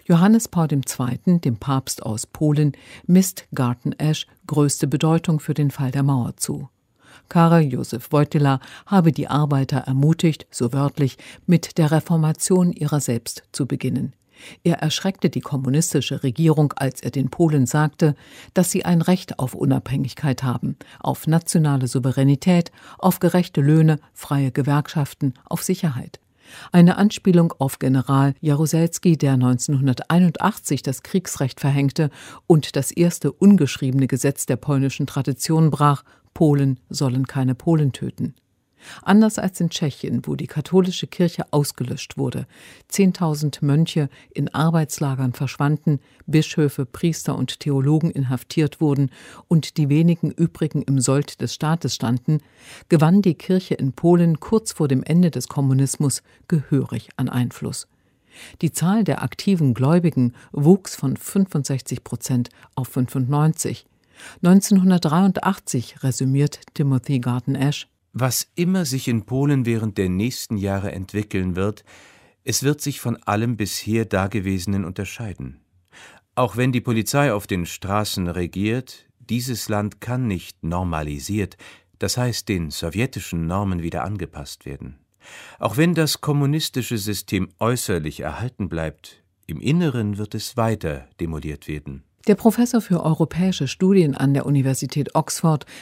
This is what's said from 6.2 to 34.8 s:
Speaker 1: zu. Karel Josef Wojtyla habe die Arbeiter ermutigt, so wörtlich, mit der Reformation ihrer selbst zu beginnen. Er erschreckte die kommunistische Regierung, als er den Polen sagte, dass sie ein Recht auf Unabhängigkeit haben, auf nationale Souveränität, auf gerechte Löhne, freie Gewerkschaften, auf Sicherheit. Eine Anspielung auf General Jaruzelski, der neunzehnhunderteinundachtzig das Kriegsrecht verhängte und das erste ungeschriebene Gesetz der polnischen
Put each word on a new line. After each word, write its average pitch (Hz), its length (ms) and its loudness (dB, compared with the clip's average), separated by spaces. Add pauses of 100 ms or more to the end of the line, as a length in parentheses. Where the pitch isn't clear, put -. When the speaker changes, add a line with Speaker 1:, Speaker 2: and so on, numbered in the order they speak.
Speaker 1:
zu. 143 320 -8 (600)
Karel 165 360 6
Josef 127 480 -6
Wojtyla 147 480 2 (280)
habe 175 240 4
die 139 160 -2
Arbeiter 143 520 0
ermutigt, 151 720 0
so 120 240 -4
wörtlich, 139 440 0 (280)
mit - 320 2
der 156 140 4
Reformation 160 800 2
ihrer 147 300 -2
selbst - 500 -6
zu 135 160 -4
beginnen. 131 460 -4 (500)
Er 170 140 2
erschreckte 160 520 -4
die 127 120 -6
kommunistische 135 800 -2
Regierung, 147 500 2
als - 280 -6
er 127 100 -6
den 131 180 -2
Polen 151 380 2
sagte, 151 480 0 (400)
dass 180 160 2
sie - 140 -2
ein 175 160 2
Recht - 360 -2
auf 127 160 -6
Unabhängigkeit 135 920 -2
haben, 131 320 -4 (240)
auf - 280 -6
nationale 151 600 2
Souveränität, 139 840 2 (260)
auf 185 220 0
gerechte 175 420 2
Löhne, 156 380 6 (140)
freie 139 380 -2
Gewerkschaften, 143 840 -2 (120)
auf - 160 -6
Sicherheit. - 580 -4 (520)
Eine 175 260 8
Anspielung 175 600 2
auf 135 200 -4
General 135 640 2
Jaruzelski, 160 760 2
der 135 200 2
neunzehnhunderteinundachtzig 139 1400 0
das - 220 -6
Kriegsrecht - 560 -4
verhängte 143 500 0 (380)
und - 280 4
das 143 160 -2
erste 170 400 0
ungeschriebene 139 760 4
Gesetz - 380 -2
der 131 100 0
polnischen 139 500 -2